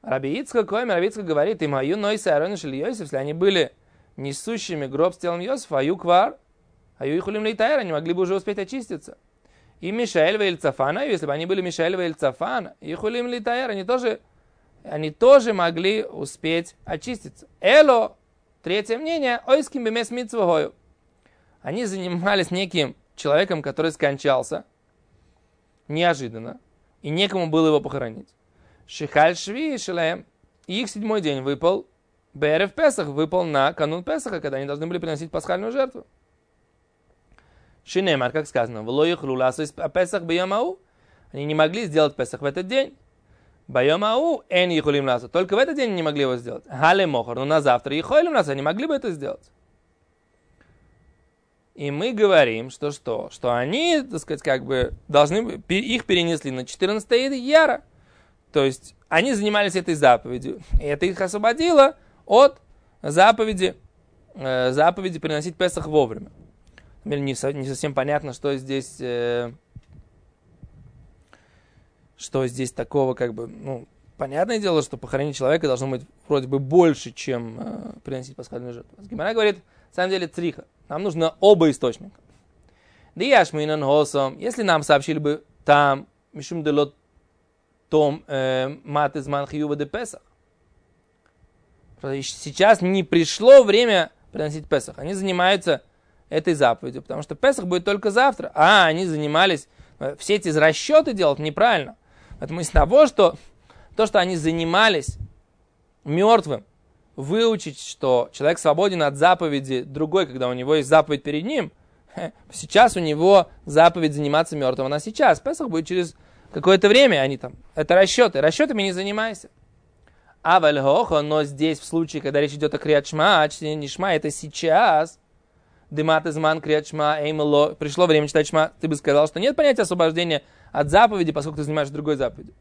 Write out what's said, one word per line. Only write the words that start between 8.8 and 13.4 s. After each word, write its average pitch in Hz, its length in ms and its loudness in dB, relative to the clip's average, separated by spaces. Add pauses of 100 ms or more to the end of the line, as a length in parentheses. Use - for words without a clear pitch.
И 175 120 -8
Мишаэль 208 460 0
ве 202 100 2
Эльцафан, 151 520 -2
если 196 260 -2
бы 143 80 -4
они 156 100 -6
были 190 160 -2
Мишаэль 175 340 -2
ве 180 120 -2
Эльцафан, 165 640 -4 (100)
ихулим 214 460 -6
лейтайр, 240 420 -4